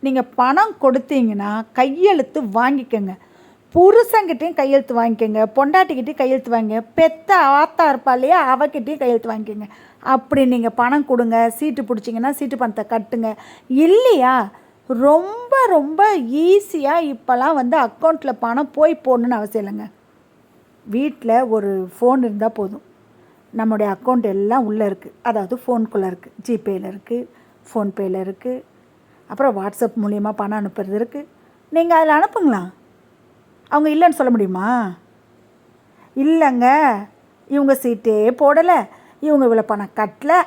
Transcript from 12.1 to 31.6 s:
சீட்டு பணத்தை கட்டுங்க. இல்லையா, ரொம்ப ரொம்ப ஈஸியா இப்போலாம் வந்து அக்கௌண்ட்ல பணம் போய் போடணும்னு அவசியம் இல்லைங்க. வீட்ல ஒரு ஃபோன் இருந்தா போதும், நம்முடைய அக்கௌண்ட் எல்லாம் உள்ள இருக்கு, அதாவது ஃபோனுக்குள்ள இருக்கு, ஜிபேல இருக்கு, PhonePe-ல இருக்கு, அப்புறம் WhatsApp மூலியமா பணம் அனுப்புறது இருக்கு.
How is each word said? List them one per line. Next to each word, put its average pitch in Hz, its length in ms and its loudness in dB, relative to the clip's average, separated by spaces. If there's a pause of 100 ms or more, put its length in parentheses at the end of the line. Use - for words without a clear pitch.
சீட்டு 277 280 -6
பணத்தை 220 300 -4
கட்டுங்க. 220 480 -6 (320)
இல்லையா, 277 840 4 (360)
ரொம்ப 392 800 2
ரொம்ப 359 500 2
ஈஸியா 311 840 0
இப்போலாம் 262 500 -2
வந்து 262 260 0
அக்கௌண்ட்ல 311 520 0
பணம் 240 380 -4
போய் 311 340 2
போடணும்னு 247 360 0
அவசியம் 208 260 -6
இல்லைங்க. 208 200 -12 (1000)
வீட்ல 240 600 -2
ஒரு 196 540 -4
ஃபோன் 247 180 2
இருந்தா 220 300 -2
போதும், 208 340 -8 (680)
நம்முடைய 214 400 -2
அக்கௌண்ட் 247 300 -2
எல்லாம் 208 420 -2
உள்ள 214 200 -2
இருக்கு, - 380 -8
அதாவது 233 340 -4
ஃபோனுக்குள்ள 220 500 -4
இருக்கு, 185 240 -12 (140)
ஜிபேல 196 400 -6
இருக்கு, 196 320 -10 (460)
PhonePe-ல 196 580 -6
இருக்கு, 196 320 -10 (760)
அப்புறம் 226 260 0
WhatsApp 202 460 -4
மூலியமா 208 300 -2
பணம் 208 280 -6
அனுப்புறது 196 340 -8
இருக்கு. 240 340 -8 (440)